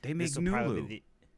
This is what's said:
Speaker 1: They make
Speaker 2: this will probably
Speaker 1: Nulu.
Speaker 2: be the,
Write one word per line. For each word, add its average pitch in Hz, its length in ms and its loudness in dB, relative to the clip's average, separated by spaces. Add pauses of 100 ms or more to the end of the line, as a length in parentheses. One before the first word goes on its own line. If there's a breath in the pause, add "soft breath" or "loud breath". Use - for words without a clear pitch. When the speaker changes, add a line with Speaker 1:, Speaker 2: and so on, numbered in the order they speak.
Speaker 1:
They 135 100 -4
make 170 160 0
Speaker 2:
this 143 100 -4
will 175 120 2
probably 117 320 2
Speaker 1:
Nulu. 67 60 -6
Speaker 2:
be 110 80 -8
the, - 60 -14 (360)